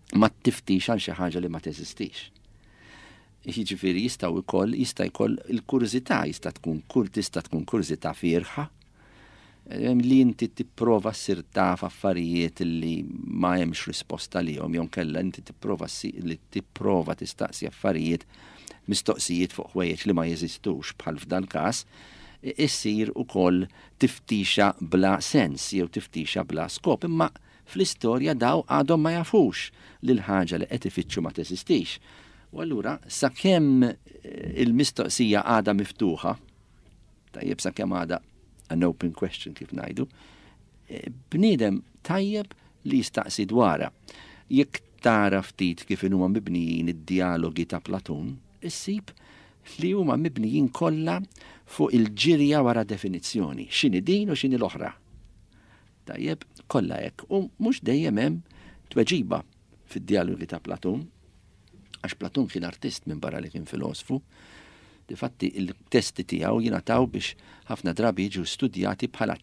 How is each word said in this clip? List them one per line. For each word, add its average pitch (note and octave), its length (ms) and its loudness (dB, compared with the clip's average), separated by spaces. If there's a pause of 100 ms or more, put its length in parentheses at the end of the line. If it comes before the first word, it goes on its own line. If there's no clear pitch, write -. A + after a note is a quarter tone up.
(200)
mat-tiftix A2 720 2
għal G2+ 80 0
xi E2+ 160 -6
ħaġa F2 240 -2
li F2 80 -4
ma E2 140 -6
teżistix. - 680 -10 (1120)
Jiġifieri F#2+ 600 -2
jistgħu F2+ 340 -2
jkoll, F#2+ 400 0
jista' A#2+ 300 -2
jkoll A2 260 0 (160)
il-kurżità, A#2+ 800 0
jista' - 260 -8
tkun D#2+ 320 -4
kur-, G#2+ 240 2
tista' F#2+ 320 -4
tkun D#2+ 240 -4
kurżità D#2+ 480 -2
fierħa, F2 480 0 (1040)
em, A#2+ 320 0
li C3 240 6
inti A#2+ 320 2
tipprova A2 560 2
ssir F#2+ 300 -4 (100)
taf F#2 320 2
affarijiet F2 800 0
li E2 400 -2
ma F2 540 -2
hemmx E2 340 -2
risposta - 480 -8
lihom, D#2+ 400 -4
jew E2 80 -4
kella D#2+ 320 -4
inti F#2 240 -6
tipprova E2+ 480 -6
ssi-, - 320 -8
li E2 160 -6 (160)
tipprova F#2 640 0
tistaqsi - 480 -8
affarijiet, E2 560 0 (640)
mistoqsijiet F2+ 720 0
fuq - 160 -12
ħwejjeġ F2 320 -2
li G2 80 4
ma E2 160 0
jeżistux E2 720 -6
bħal D#2 220 -6
f'dal F2+ 260 -4
każ, E2+ 320 -2 (640)
i-, - 160 -8
issir G#2+ 480 0
ukoll F#2 560 2 (320)
tiftixa G#2 800 2
bla F#2 400 4
sens, E2 560 0
jew F2 160 0
tiftixa - 560 -4
bla E2 240 -4
skop. - 320 0
Imma D#3+ 240 2 (400)
fl-istorja C#3 720 0
daw C3+ 320 4
għadhom D3 320 4
ma E3 160 2
jafux E3 480 2 (360)
li B2+ 120 6
l-ħaġa F#2 480 2
li - 80 -8
qed - 160 -4
ifittxu F#2 360 -4
ma D#2+ 120 -6
teżistix. F#2 640 -2 (540)
U D3+ 80 -8
allura, B2 460 -4
sakemm, D3 760 4
eh, - 800 -4
il-mistoqsija A#2 800 4
għadha G#2+ 320 4
miftuħa, G2 600 0 (1000)
tajjeb, - 320 -6
sakemm F#2 320 -4
għadha E2+ 220 -2 (500)
an E2+ 160 0
open E2+ 320 0
question - 400 -6
kif - 160 -14
ngħidu, - 320 -6 (840)
eh, - 220 -12 (220)
bniedem D3+ 500 4 (220)
tajjeb G3+ 500 -2 (320)
li C#3 160 2
jistaqsi G#2 480 -2
dwarha. F2+ 400 4 (600)
Jekk C#3 320 2 (200)
tara G#2 400 6
ftit F2+ 460 -4
kif F#2+ 180 -2
huma F#2+ 240 2
mibnijin E2+ 640 0
id-dialogi E2 720 -2
ta' F2 140 -6
Platun, F2+ 580 -8 (240)
issib G3 480 -8 (720)
li F3 140 0
huma E3+ 220 2
mibnijin C3 540 0
kollha E3 540 -2 (420)
fuq - 260 0
il-ġirja C#3+ 720 4
wara A#2 240 4
definizzjoni. F#2 840 -4
X'inhi G2 360 2
din G3+ 260 2
u D3+ 60 0
x'inhi C3 240 0
l-oħra? - 340 -4 (1120)
Tajjeb, - 400 -6 (220)
kollha E2+ 340 0
hekk. - 300 -12
U G3 260 0
mhux A3+ 240 0
dejjem C3+ 400 2
hemm E3 220 0 (500)
tweġiba A2 480 2 (480)
fid-dialogi F2+ 560 0
ta' E2 160 -10
Platun, G2+ 480 -6 (920)
għax - 160 -10
Platun G#2+ 320 -2
kien F2 160 -6
artist - 400 -8
minn D2+ 160 -6
barra D2+ 160 -6
li - 120 -10
kien - 180 -10
filosofu. D#2 500 -6 (880)
Difatti, - 520 -6
il-testi - 680 -2
tiegħu F#2+ 360 0
jingħataw A2+ 480 2
biex - 240 -6 (340)
ħafna F2 260 -4
drabi G2+ 320 2
jiġu F#2+ 200 -4
studjati G#2 640 -2
bħala - 320 -2